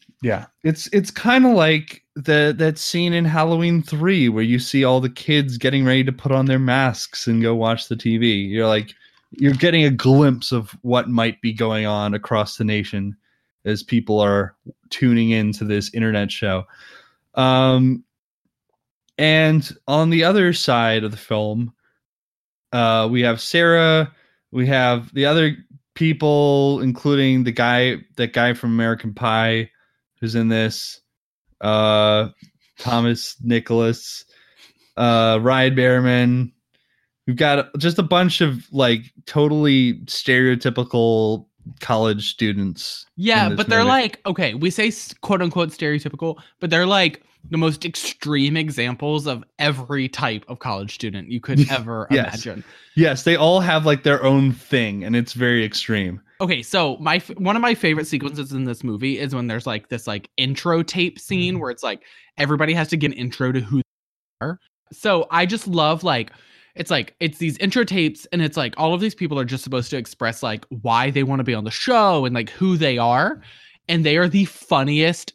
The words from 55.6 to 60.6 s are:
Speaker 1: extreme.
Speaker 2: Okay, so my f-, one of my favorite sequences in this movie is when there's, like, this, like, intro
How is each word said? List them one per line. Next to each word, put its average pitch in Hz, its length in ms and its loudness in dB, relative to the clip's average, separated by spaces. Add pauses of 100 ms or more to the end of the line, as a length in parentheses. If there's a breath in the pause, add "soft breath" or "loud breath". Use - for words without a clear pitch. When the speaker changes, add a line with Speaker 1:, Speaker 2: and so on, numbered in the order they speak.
Speaker 1:
extreme. 101 560 -4 (200 soft breath)
Speaker 2:
Okay, 170 220 -2
so 151 360 -2
my 160 180 -2
f-, 175 220 -8
one 196 180 -2
of 233 60 -4
my 247 120 0
favorite 156 320 -2
sequences 139 460 -8
in 131 120 -4
this 120 200 -8
movie 120 340 -4
is 135 160 -8
when 123 120 -4
there's, 117 200 -6
like, 107 220 -8
this, 113 180 -10
like, 104 300 -8
intro 151 460 0